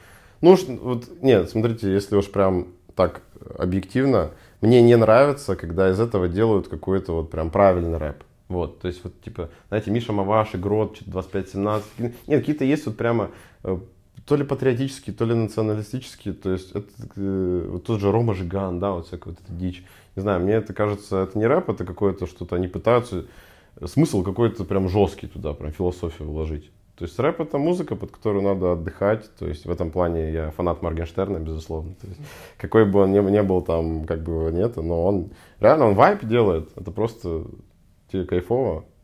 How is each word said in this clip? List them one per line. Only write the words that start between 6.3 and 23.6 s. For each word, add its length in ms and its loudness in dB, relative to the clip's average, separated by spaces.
какой-то 460 -4
вот 160 -4
прям 200 -4
правильный 480 4
рэп. 240 -8
Вот, 320 -6
то 80 -6
есть 140 -10
вот, 200 -14
типа, 260 -10
знаете, 220 -4
Миша 220 -2
Маваши, 460 0
Грот, 380 -2
че-то 140 -16
двадцать 200 -8
пять 180 -6
семнадцать. 500 -4
Нет, 420 -2
какие-то 240 -2
есть 200 0
вот 100 -8
прямо, 360 -2
э, 160 -4
то 100 2
ли 80 0
патриотические, 720 -2
то 80 -2
ли 100 0
националистические, 1000 -4
то 180 -4
есть 200 -6
это, 140 -8
э, 540 -2
вот 140 -8
тот 160 -2
же 120 2
Рома 220 2
Жиган, 460 -4
да, 120 -2
вот 140 -6
всякая 240 -14
вот 120 -14
эта 80 -18
дичь. 320 -8
Не 80 -6
знаю, 200 0
мне 100 2
это 220 -2
кажется, 480 -2
это 160 -4
не 80 2
рэп, 240 2
это 160 -6
какое-то 400 -2
что-то, 300 -8
они 120 -2
пытаются 560 0